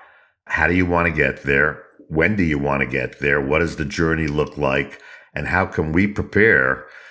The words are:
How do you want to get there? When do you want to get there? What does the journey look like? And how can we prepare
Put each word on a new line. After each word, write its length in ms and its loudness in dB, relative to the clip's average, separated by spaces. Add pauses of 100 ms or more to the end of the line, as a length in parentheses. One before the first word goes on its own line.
(440)
How 220 0
do 80 2
you 100 2
want 220 2
to 160 0
get 220 -2
there? 380 0 (260)
When 280 0
do 60 0
you 160 0
want 240 -2
to 40 -4
get 340 -6
there? 200 2
What 200 0
does 160 -2
the 100 -4
journey 400 0
look 320 -2
like? 420 -2 (340)
And 140 -6
how 160 2
can 280 -2
we 140 4
prepare 760 2 (260)